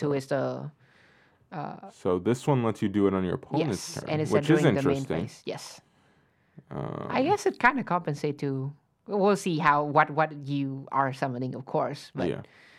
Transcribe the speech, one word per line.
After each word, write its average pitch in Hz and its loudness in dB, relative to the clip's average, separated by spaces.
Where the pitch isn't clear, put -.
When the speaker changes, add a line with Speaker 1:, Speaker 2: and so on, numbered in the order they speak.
Speaker 1:
So 143 0
Speaker 2:
is 135 -2
the, 131 -4
uh, 151 -10
Speaker 1:
So 92 0
this 113 -2
one 131 4
lets 110 0
you 107 0
do 98 4
it 95 2
on 92 2
your 87 -2
opponent's - -4
Speaker 2:
yes, - -10
Speaker 1:
turn, - -8
Speaker 2:
and 156 -2
it's 120 -4
Speaker 1:
which 107 2
is 170 6
Speaker 2:
entering 117 4
the 113 0
main 87 2
Speaker 1:
interesting. 90 -4
Speaker 2:
phase, - -18
yes. - -12
Speaker 1:
Um, - -8
Speaker 2:
I 254 0
guess 403 0
it - -2
kinda 311 4
compensate 151 -2
to, 139 -2
we'll 196 4
see 170 0
how, 147 6
what, 151 6
what 156 2
you 139 -4
are 135 2
summoning, 131 -4
of 135 -10
course, 139 -4
but 98 -2
Speaker 1:
Yeah. 57 -4